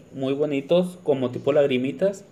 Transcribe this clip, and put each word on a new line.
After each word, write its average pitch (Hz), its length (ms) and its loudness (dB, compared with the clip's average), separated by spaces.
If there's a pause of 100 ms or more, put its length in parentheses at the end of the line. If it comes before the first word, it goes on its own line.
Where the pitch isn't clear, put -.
(140)
muy 135 200 -2
bonitos, 151 680 0
como 131 280 0
tipo 127 200 -2
lagrimitas. 139 800 0